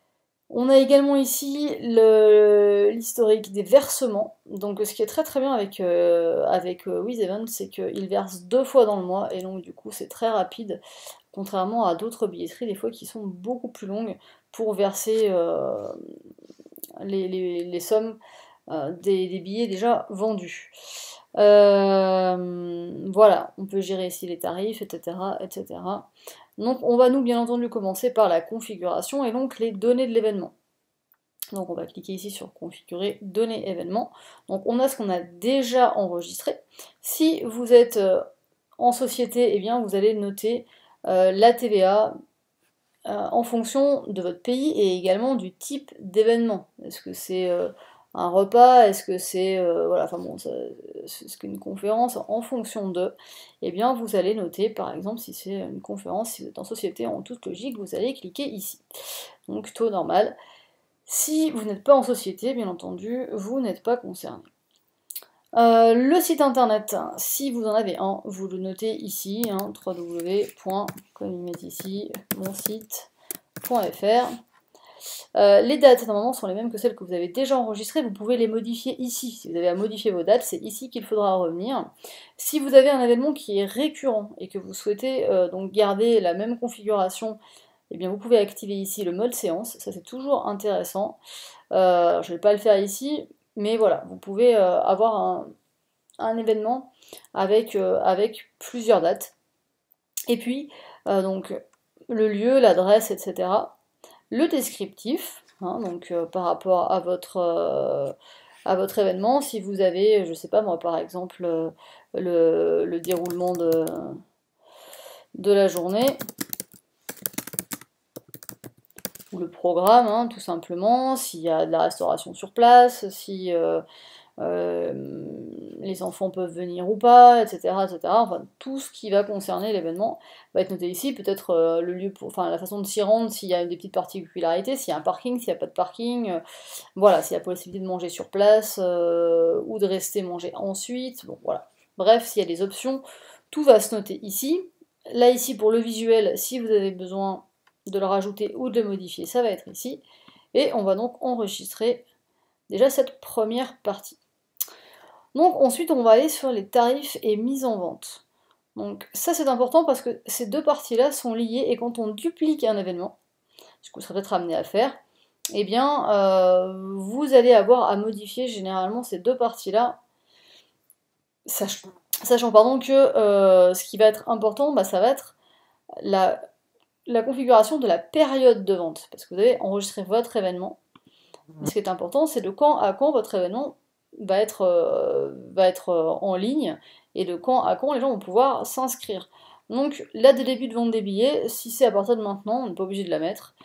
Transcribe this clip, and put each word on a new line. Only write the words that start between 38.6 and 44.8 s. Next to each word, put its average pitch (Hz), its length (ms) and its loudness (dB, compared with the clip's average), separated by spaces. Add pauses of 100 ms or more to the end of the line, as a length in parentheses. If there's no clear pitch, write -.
en 240 160 4
société, 240 640 0
eh - 20 2
bien 233 220 -2
vous 202 140 -4
allez 208 180 4
noter, 214 520 -4 (400)
euh, 185 280 4
la 220 180 8
T 240 160 -2
V 202 160 4
A, 202 320 2 (920)
euh, 208 260 -4
en 240 100 2
fonction 269 640 0
de 196 140 -6
votre 175 200 -6
pays 254 280 0
et 190 260 2